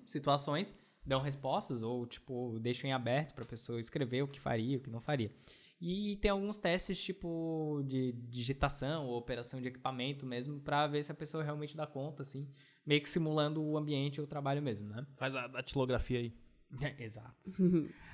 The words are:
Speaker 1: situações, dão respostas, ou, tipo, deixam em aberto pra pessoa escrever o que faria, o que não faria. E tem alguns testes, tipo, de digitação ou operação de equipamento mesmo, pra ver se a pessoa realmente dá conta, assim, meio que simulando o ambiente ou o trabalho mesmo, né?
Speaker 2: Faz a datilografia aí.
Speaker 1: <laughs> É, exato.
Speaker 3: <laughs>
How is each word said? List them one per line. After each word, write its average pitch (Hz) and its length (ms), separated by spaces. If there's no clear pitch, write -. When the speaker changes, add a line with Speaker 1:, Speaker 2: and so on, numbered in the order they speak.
Speaker 1:
situações, 147 720
dão 135 160
respostas, 139 600
ou, 120 220
tipo, 120 540
deixam 120 300
em 135 40
aberto 131 400
pra - 120
pessoa 117 340
escrever 123 440
o 143 40
que 139 120
faria, 127 380
o 123 40
que - 80
não 113 120
faria. 143 300
E 202 420
tem 208 80
alguns 202 300
testes, 185 420
tipo, 160 880
de 131 240
digitação 139 760
ou 123 100
operação 120 440
de 127 60
equipamento 131 600
mesmo, 131 320
pra 143 280
ver 147 160
se 147 80
a 156 40
pessoa 156 280
realmente 151 340
dá 156 100
conta, 139 360
assim, 139 240
meio 147 160
que 147 80
simulando 156 540
o 151 140
ambiente 147 420
ou 147 60
o 143 40
trabalho 143 320
mesmo, 104 280
né? 113 160
Speaker 2:
Faz 135 180
a 123 120
datilografia 127 680
aí. 120 160
Speaker 1:
<laughs> 131 100
É, 139 220
exato. 113 320
Speaker 3:
<laughs> 180 320